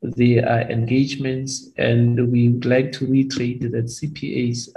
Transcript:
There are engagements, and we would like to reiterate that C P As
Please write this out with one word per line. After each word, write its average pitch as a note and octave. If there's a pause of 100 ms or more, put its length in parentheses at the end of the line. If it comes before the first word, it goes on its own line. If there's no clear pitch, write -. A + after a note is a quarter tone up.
There A#2+
are A#2
engagements, C3
and A#2+
we A#2+
would A#2+
like B2+
to -
reiterate B2
that A#2
C -
P C3
As A#2+